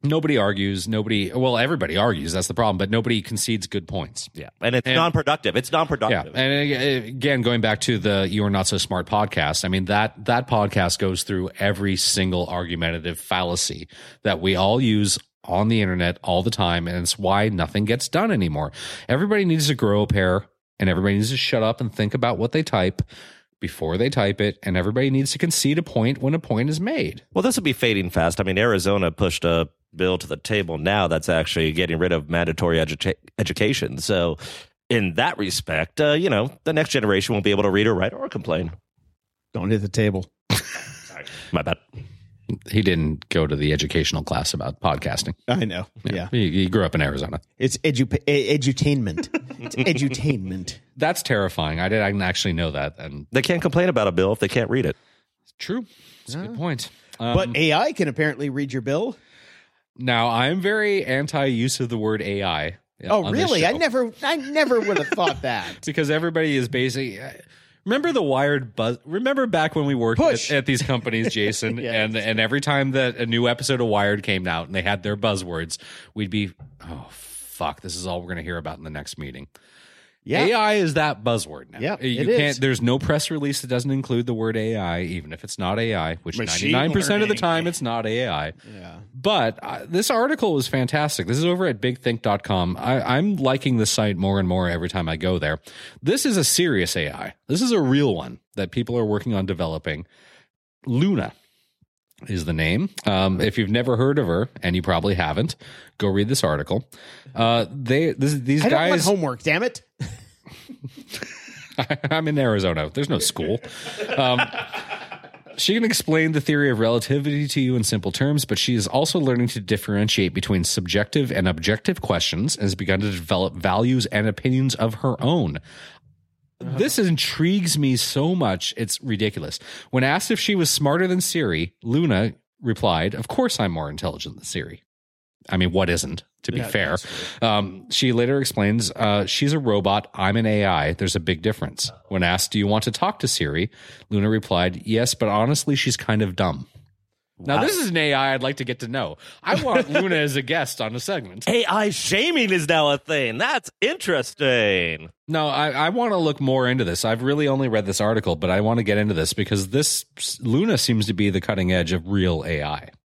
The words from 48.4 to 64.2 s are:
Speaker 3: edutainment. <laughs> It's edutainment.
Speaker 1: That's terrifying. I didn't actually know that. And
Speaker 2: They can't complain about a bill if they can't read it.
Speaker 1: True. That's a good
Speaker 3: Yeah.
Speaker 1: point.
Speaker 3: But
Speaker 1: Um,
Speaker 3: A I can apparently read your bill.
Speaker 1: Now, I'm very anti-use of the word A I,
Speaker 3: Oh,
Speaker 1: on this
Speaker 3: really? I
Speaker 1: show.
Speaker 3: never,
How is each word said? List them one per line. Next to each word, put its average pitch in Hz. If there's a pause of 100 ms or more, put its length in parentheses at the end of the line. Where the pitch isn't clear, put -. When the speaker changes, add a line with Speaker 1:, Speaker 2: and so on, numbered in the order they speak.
Speaker 3:
edutainment. 131
<laughs> - (140)
It's -
edutainment. 127 (180)
Speaker 1:
That's 156
terrifying. 87
I 92
didn't 101
actually 90
know 90
that. 71
And 73
Speaker 2:
They 135
can't 170
complain 175
about 117
a 92
bill 95
if -
they 101
can't 117
read 123
it. - (600)
Speaker 1:
True. 220 (400)
That's 120
a 151
good 185
Speaker 3:
Yeah. 233
Speaker 1:
point. 147 (260)
Speaker 3:
But 120
Speaker 1:
Um, -
Speaker 3:
A 151
I 240
can 175
apparently 143
read 135
your 127
bill. 160 (800)
Speaker 1:
Now, 120
I'm 131
very 202
anti-use 131
of 120
the 120
word 107
A 101
I, 82 (260)
Speaker 3:
Oh, 208
Speaker 1:
on -
this 277
Speaker 3:
really? 254
I 180
Speaker 1:
show. 277
Speaker 3:
never, 254